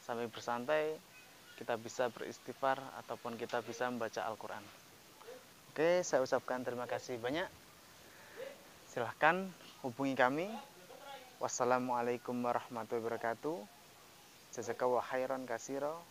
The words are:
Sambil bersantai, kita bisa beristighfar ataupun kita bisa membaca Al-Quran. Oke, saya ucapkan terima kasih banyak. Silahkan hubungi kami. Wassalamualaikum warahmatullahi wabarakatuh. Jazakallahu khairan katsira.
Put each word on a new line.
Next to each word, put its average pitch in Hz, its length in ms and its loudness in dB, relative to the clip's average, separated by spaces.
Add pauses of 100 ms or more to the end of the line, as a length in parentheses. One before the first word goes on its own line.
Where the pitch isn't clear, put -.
Sambil 117 280 -2
bersantai, 151 640 0 (640)
kita - 160 0
bisa 117 320 0
beristighfar 127 720 0 (240)
ataupun 117 320 -6
kita 117 240 0
bisa 120 320 -2
membaca 113 320 -2
Al-Quran. 104 400 -6 (1080)
Oke, 170 280 6
saya 147 240 4
ucapkan 127 400 0
terima 123 240 -2
kasih 120 320 -4
banyak. 147 240 0 (1400)
Silahkan 160 640 4 (320)
hubungi 135 320 0
kami. 135 320 6 (960)
Wassalamualaikum 123 960 2
warahmatullahi 120 640 0
wabarakatuh. 117 560 -2 (960)
Jazakallahu 120 560 2
khairan 131 320 0
katsira. 135 480 -2 (200)